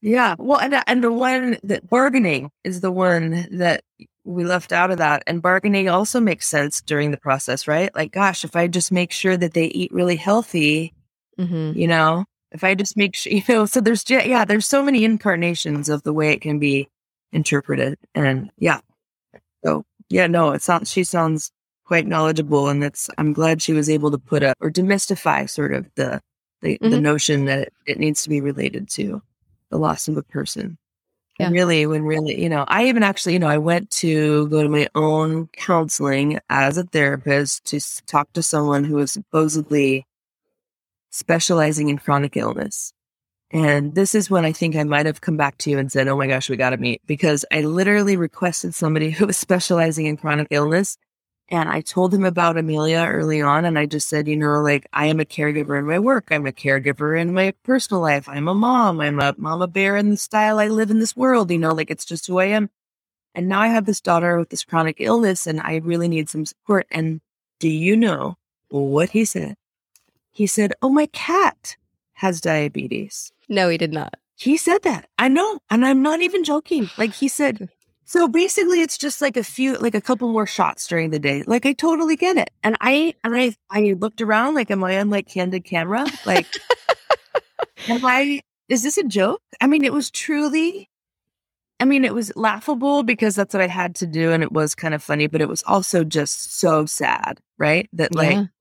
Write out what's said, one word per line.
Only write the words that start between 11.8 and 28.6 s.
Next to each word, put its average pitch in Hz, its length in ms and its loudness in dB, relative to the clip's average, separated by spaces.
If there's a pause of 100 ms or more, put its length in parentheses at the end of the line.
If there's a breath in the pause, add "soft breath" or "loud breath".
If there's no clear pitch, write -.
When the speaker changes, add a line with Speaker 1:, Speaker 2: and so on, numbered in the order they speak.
Speaker 1:
know, 165 340 2 (300)
if 160 100 -10
I 190 120 2
just 196 200 -4
make 202 180 2
sure, - 200 -6
<laughs> - 0 -
you 202 160 2
know, 220 160 4
so 254 160 0
there's, 220 240 0
ju-, 254 200 2
yeah, 240 200 2
there's 208 200 2
so 277 160 2
many 277 220 4
incarnations 170 840 0
of 147 140 -2
the 151 100 -2
way 151 180 2
it 143 80 0
can 151 200 -2
be 139 280 0 (460)
interpreted. 143 640 -2 (180)
And 135 420 0
yeah. 160 220 0 (840)
So 76 180 -2 (260)
yeah, 185 180 2
no, 165 240 2
it 147 100 -4
sounds, 175 280 -2
she 190 140 0
sounds 160 480 -2 (320)
quite 170 240 0
knowledgeable. 156 640 2
And 143 160 0
it's, - 320 -8
I'm 151 160 0
glad 160 280 2
she 160 120 -2
was 151 160 0
able 151 220 2
to 143 60 -2
put 139 260 0
up 135 180 2
or 156 100 -2
demystify 180 760 0
sort 147 240 -4
of 131 220 -6
the, 131 260 -4 (400)
the, - 180 -2
the - 80 2
Speaker 2:
Mm-hmm. 147 160 4
Speaker 1:
notion 147 420 2
that 139 140 0
it, - 140 -6 (120)
it - 140 -4
needs 151 240 0
to 156 60 -10
be 151 100 0
related 139 520 -4